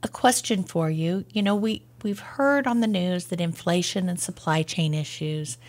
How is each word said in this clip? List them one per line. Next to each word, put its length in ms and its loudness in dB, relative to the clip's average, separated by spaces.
a 60 -4
question 560 2
for 240 0
you. 440 -2
You 100 0
know, 140 2
we, 260 0
we've 160 -2
heard 480 2
on 120 2
the 60 4
news 400 0
that 140 -4
inflation 680 0
and 120 -2
supply 420 -2
chain 320 0
issues, 640 -4